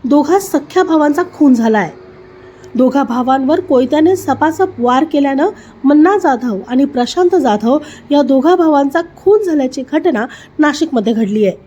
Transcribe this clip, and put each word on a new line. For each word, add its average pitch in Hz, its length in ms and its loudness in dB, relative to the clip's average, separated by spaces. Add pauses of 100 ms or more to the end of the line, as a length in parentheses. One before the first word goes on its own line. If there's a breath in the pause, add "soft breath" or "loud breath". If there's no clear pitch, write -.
दोघा 294 360 2
सख्ख्या 349 440 -2
भावांचा 302 400 0 (100)
खून 277 200 4
झालाय. 220 380 0 (840 loud breath)
दोघा 262 280 2
भावांवर 262 560 -2
कोयत्याने 302 560 0
सपासप 320 520 -2 (120)
वार 254 240 0
केल्यानं 285 460 -2 (340 loud breath)
मन्ना 302 340 4
जाधव 247 500 -2
आणि 254 180 0
प्रशांत 311 500 -2
जाधव 233 420 0 (340 loud breath)
या 285 100 2
दोघा 277 340 2
भावांचा 294 460 0 (140)
खून 415 280 2
झाल्याची 277 480 -4
घटना 285 340 -2 (340 loud breath)
नाशिकमध्ये 285 540 0
घडली 214 320 0
आहे. 180 220 -2